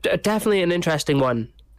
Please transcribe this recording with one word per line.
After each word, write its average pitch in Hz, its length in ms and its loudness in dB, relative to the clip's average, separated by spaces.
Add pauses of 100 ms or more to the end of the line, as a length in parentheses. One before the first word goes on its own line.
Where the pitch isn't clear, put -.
d-, - 180 0
definitely 208 440 0
an 170 100 0
interesting 160 460 0
one. 120 340 -2 (260)